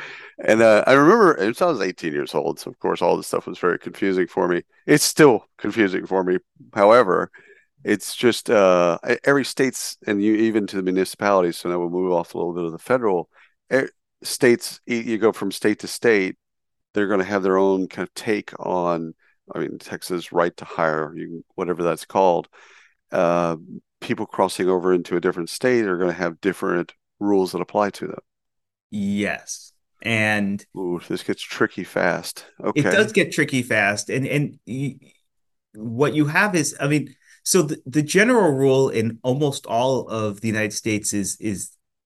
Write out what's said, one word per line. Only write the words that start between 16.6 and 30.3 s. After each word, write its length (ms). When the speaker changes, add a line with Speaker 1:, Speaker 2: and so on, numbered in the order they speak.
Speaker 1:
they're 140
gonna 160
have 200
their 140
own 300
kind 200
of 80
take 440
on, 540
I 60
mean, 180
Texas 540
right 260
to 80
hire, 500
you, 380
whatever 300
that's 220
called. 420
Uh, 460
people 240
crossing 420
over 260
into 220
a 60
different 280
state 360
are 140
gonna 140
have 280
different 520
rules 320
that 100
apply 300
to 160
them. 120
Speaker 2:
Yes. 800
And 600